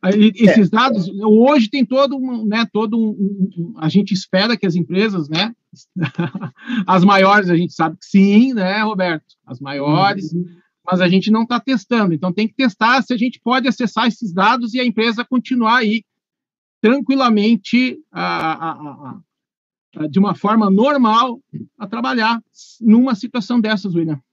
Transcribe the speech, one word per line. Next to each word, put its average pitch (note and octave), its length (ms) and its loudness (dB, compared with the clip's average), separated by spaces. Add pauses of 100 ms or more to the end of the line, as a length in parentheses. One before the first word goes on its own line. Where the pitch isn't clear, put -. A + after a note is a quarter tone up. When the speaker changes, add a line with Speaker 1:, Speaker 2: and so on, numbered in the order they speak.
Speaker 1:
Aí, G#3 320 4
Speaker 2:
É. A#3 80 2
Speaker 1:
esses G3 260 6
dados, A3 400 0 (120)
hoje A3 480 4
tem C4+ 160 0
todo C#4 320 0
um, B3 260 -6
né, A3 300 -2
todo A3 240 -2
um, A3 140 0
um, G3 440 -4
um, E3+ 220 -10
a - 100 -4
gente G3 280 0
espera G3+ 420 0
que - 80 -4
as F3 100 0
empresas, F3+ 540 -2
né, G3 240 -4 (420)
<laughs> F3+ 920 -8
as F#3 160 4
maiores G3 480 4
a E3+ 40 4
gente E3 160 -2
sabe D#3+ 260 -6
que - 80 -20
sim, G3+ 460 4
né, G3+ 300 -2
Roberto? F#3 540 -4 (100)
As B2+ 140 -16
maiores, D#3 760 -2
Speaker 3:
Uhum. F3 100 -4 (400)
Speaker 1:
mas F3+ 180 -2
a F#3 60 2
gente F#3+ 220 2
não A3+ 160 2
tá A#3+ 140 -4
testando, A3+ 560 -2
então F3+ 180 -4
tem G#3+ 140 -2
que - 80 -10
testar B3+ 480 0
se - 100 -6
a B3 40 -4
gente A#3 220 -4
pode B3 280 -2
acessar A3+ 400 -2
esses G3+ 260 -6
dados A3 400 0
e B3+ 60 -4
a B3+ 40 -2
empresa A3+ 400 -2
continuar A#3+ 540 0
aí A3 260 -2 (760)
tranquilamente, A#3+ 1160 0 (120)
a, F3 120 -8
a, E3 480 -6
a, - 20 -10
a, C#3+ 460 -16 (760)
a, D#3 100 -4
de D3 100 -2
uma G3 160 2
forma G#3+ 380 0
normal, A#3+ 680 2 (380)
a A3 80 -12
trabalhar A3+ 560 -4 (400)
numa A#3 320 4
situação A#3+ 480 -4
dessas, G#3 320 -4
William. D#3+ 260 -2 (140)